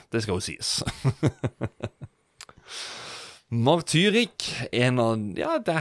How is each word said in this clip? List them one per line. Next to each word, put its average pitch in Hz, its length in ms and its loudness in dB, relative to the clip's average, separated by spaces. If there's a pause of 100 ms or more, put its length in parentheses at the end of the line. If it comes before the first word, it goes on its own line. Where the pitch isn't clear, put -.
(100)
Det 113 120 0
skal 101 160 0
jo 101 80 -6
sies. - 300 -4 (260)
<laughs> - 1000 -4 (1500)
Martyrik, 160 960 2 (260)
en 123 260 4
av, 113 200 4 (200)
ja, 320 200 0
det 175 220 0